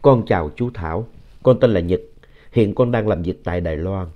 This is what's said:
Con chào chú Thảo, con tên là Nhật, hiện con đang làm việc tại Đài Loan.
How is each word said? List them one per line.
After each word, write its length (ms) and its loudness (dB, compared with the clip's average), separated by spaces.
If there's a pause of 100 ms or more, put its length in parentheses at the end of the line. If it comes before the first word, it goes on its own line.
Con 240 4
chào 300 -2
chú 180 -6
Thảo, 340 -6 (360)
con 160 4
tên 140 4
là 60 2
Nhật, 220 -2 (500)
hiện 240 2
con 160 2
đang 160 -2
làm 140 -2
việc 220 -6
tại 180 -4
Đài 160 -4
Loan. 380 -6